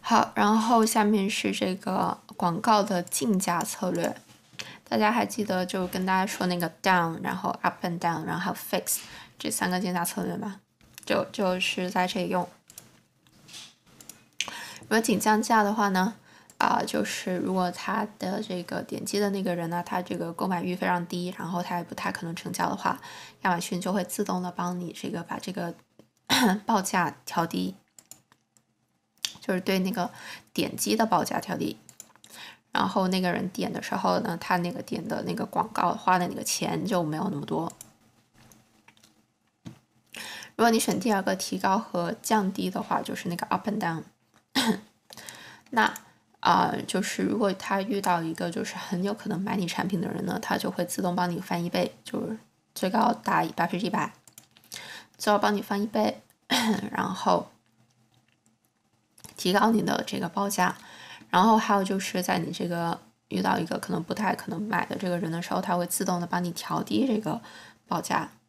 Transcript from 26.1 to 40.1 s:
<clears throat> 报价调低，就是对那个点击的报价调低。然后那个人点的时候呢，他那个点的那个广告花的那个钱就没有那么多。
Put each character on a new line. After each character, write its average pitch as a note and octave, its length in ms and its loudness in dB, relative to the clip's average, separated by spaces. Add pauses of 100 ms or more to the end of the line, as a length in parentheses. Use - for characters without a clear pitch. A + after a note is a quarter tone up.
<clears throat> G#3 360 4
报 G#3+ 160 4
价 F#3+ 340 0 (120)
调 E3+ 200 0
低， F#3 280 -2 (1700)
就 - 140 -2
是 F3+ 60 0
对 F#3+ 180 2
那 F#3 120 0
个 F3+ 200 -2 (420)
点 - 240 -2
击 G#3 180 2
的 A3 100 4
报 F3+ 180 4
价 - 160 -2
调 - 180 -4
低。 - 220 -4 (920)
然 - 160 2
后 F#3+ 220 2
那 F#3 100 2
个 F3+ 140 2
人 F#3 160 -2
点 - 240 -4
的 - 100 -6
时 - 140 -4
候 F3+ 240 2
呢， F3 160 -2
他 F3+ 220 0
那 F3 120 0
个 - 120 -8
点 - 260 -6
的 - 140 -4
那 E3+ 120 -4
个 - 120 -4
广 - 260 -2
告 F3 220 2
花 F#3 240 2
的 F3+ 100 0
那 - 60 -6
个 - 100 -8
钱 E3 400 -2
就 F#3 180 0
没 D#3 140 -2
有 D#3 140 -4
那 D3 60 -4
么 D3 100 -6
多。 D#3+ 260 -2 (2750)